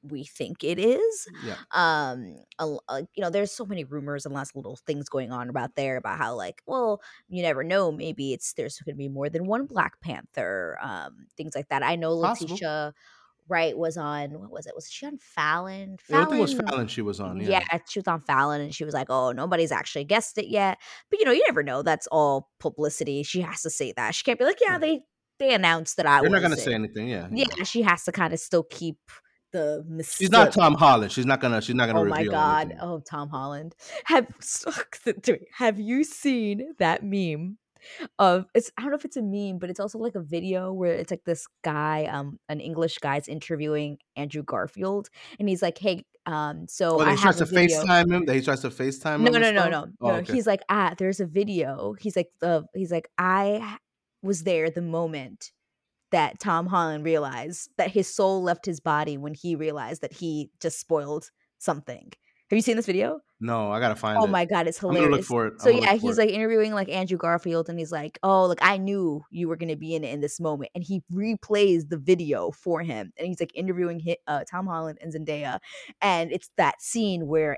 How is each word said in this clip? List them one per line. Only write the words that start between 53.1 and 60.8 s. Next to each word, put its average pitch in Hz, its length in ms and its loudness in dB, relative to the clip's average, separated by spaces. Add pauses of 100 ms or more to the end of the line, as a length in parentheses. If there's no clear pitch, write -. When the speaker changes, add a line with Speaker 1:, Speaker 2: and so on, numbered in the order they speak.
Speaker 1:
"I 196 460 2
ha-, 214 160 -12 (440)
was 190 200 -2
there 165 260 2
the 170 120 -6
moment 165 720 -6 (600)
that 156 280 2
Tom 175 280 0
Holland 170 380 0
realized 147 720 -2
that 185 140 0
his 196 220 0
soul 190 300 2
left 175 220 0
his 170 140 -4
body 151 380 0
when 147 180 -8
he 170 200 -4
realized 147 460 -6
that - 120 -10
he 151 460 -6
just 160 200 -4
spoiled 151 520 -2 (280)